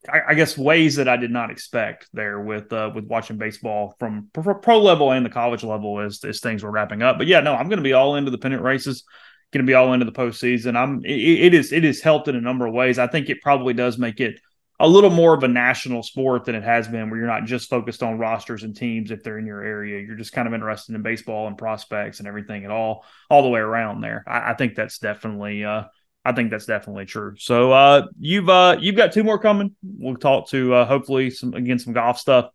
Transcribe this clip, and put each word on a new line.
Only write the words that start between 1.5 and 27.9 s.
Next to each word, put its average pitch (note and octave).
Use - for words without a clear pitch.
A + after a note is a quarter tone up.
expect -
there G#2
with, G#2+
uh, A2
with G#2+
watching A2+
baseball G#2+
from G#2+
pro, F#3+
pro A3+
level D#3+
and C3
the A2+
college A#2+
level G#2
as, G#2
as A2
things A2
were G#2
wrapping G#2+
up. B2
But C#3
yeah, E3+
no, D3
I'm C3
gonna G3+
be C3+
all C#3
into C#3
the A#2+
pennant C3
races, C3
gonna C3+
be C3
all B2+
into B2
the A2
postseason. A#2+
I'm, C3
it, G#2
it D#3+
is, D3+
it D#3+
is C#3+
helped D3+
in C3+
a A#2+
number B2
of A2+
ways. B2+
I B2
think C#3
it B2+
probably C3
does B2
make A#2
it A#2
a E3
little G3
more E3
of C#3
a C3
national B2
sport C3
than A#2+
it G#2+
has A#2
been, A2+
where A2+
you're A#2
not A2
just A#2+
focused A#2
on A2+
rosters A2+
and G#2+
teams A2+
if G#2+
they're A2
in A2
your G#2
area. G#2
You're G#2+
just G#2+
kind A#2+
of A2+
interested A2
in G#2+
baseball A2
and G2+
prospects G#2+
and G2+
everything G#2
at G2+
all, A2
all A#2+
the C3
way A#2
around A2
there. A2
I, A2+
I -
think A2+
that's A2
definitely, G#2
uh, G#2+
I B2+
think A#2
that's G#2+
definitely G2+
true. G#2
So, B2
uh, C#3